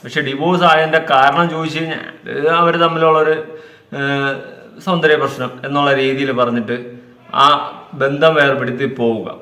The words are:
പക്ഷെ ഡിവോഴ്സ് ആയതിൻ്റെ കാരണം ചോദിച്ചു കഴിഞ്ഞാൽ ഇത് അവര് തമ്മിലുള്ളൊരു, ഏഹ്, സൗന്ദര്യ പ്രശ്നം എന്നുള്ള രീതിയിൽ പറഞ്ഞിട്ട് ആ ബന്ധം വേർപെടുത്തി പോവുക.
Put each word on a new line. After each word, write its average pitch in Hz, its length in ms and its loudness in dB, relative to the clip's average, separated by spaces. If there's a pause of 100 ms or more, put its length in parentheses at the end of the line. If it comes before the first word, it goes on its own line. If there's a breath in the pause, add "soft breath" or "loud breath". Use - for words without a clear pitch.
പക്ഷെ 143 260 -4
ഡിവോഴ്സ് 170 420 0
ആയതിൻ്റെ 160 300 4 (120)
കാരണം 165 400 4
ചോദിച്ചു 160 260 -6
കഴിഞ്ഞാൽ 160 260 -8 (340)
ഇത് 151 100 0 (120)
അവര് 170 240 2
തമ്മിലുള്ളൊരു, 160 500 2 (640 loud breath)
ഏഹ്, 139 360 -2 (520)
സൗന്ദര്യ 160 360 2
പ്രശ്നം 131 300 -4 (140)
എന്നുള്ള 143 340 0
രീതിയിൽ 135 300 -2 (100)
പറഞ്ഞിട്ട് 117 360 -2 (680)
ആ - 20 6 (560)
ബന്ധം 143 380 2
വേർപെടുത്തി 127 480 0 (120)
പോവുക. 113 280 -2 (140)